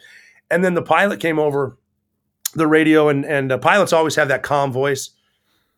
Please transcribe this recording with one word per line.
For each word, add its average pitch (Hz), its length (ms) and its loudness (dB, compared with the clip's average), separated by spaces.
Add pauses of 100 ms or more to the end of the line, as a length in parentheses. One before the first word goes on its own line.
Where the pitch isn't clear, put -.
(500)
And 180 140 0
then 180 80 0
the 165 80 -2
pilot 202 400 -2
came 160 180 -2
over 143 380 -2 (760)
the 156 120 0
radio, 156 400 4
and, 139 180 0
and, 139 280 -2
uh, 123 40 0
pilots 170 360 2
always 160 220 0
have 151 120 0
that 131 160 -2
calm 139 300 -2
voice, 135 380 -4 (680)